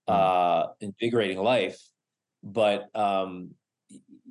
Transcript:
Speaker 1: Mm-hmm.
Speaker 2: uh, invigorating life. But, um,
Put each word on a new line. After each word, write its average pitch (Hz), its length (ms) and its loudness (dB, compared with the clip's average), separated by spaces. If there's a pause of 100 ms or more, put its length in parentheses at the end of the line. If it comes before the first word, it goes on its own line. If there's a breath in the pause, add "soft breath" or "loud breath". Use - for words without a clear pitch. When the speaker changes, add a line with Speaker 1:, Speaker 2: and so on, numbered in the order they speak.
Speaker 1:
Mm-hmm. 104 120 2
Speaker 2:
uh, 90 600 2
invigorating 104 580 -2
life. 110 400 0 (640)
But, 101 540 0
um, 95 580 -2 (760)